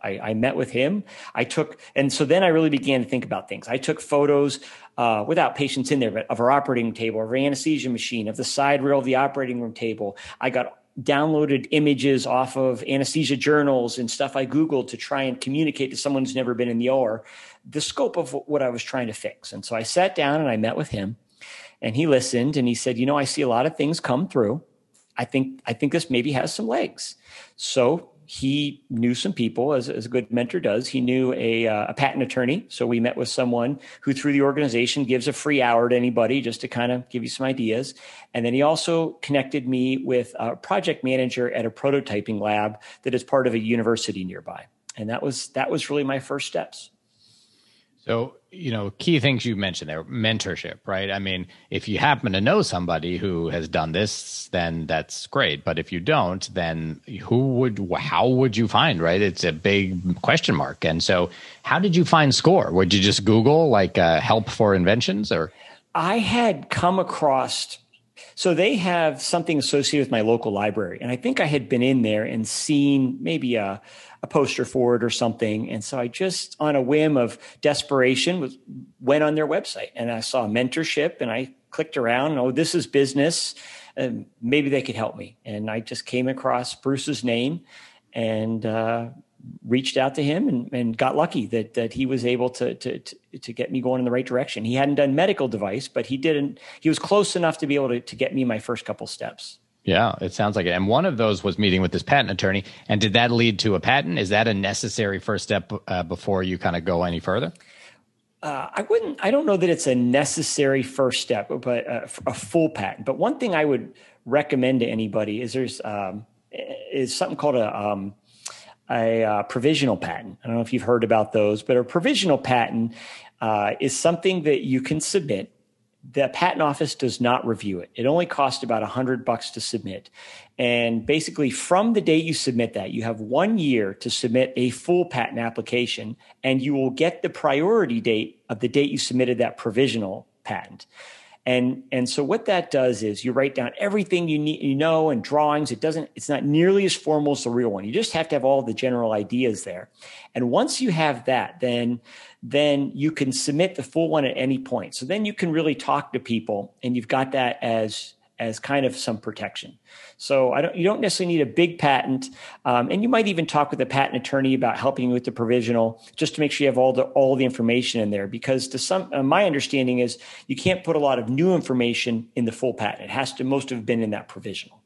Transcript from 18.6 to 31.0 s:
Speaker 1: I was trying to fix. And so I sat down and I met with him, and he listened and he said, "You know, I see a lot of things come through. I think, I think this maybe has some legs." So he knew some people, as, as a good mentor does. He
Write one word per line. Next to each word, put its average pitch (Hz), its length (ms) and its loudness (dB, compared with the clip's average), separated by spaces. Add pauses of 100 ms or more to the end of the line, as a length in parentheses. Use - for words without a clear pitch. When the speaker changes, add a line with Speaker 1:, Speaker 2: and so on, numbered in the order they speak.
Speaker 1:
I 131 80 0
was 120 140 -6
trying 123 240 -4
to 107 60 -6
fix. - 400 -12
And 104 100 -10
so - 100 -10
I 113 100 -2
sat 185 320 2
down 151 260 2
and 147 80 2
I 117 80 0
met 110 180 0
with 151 140 -4
him, 104 260 -6 (680)
and 113 140 -2
he 156 120 2
listened 135 500 2
and 123 100 2
he 120 80 2
said, 123 220 -2
"You 120 80 0
know, 143 120 2
I 143 60 2
see 143 180 -4
a 139 60 2
lot 120 180 2
of 156 120 -4
things 156 240 0
come 139 260 0
through. 123 360 0 (540)
I 120 80 -2
think, 135 400 -2
I 120 80 -2
think 139 180 -2
this 165 180 -2
maybe 147 240 0
has 156 200 -2
some 220 140 -6
legs." - 480 -4 (400)
So 135 540 0 (160)
he 139 640 -2
knew 120 240 0
some 190 200 -2
people, 120 400 0
as, 127 160 -2
as 113 160 -6
a 117 40 -10
good 123 220 -2
mentor 120 280 -2
does. 123 280 0
He 131 140 -2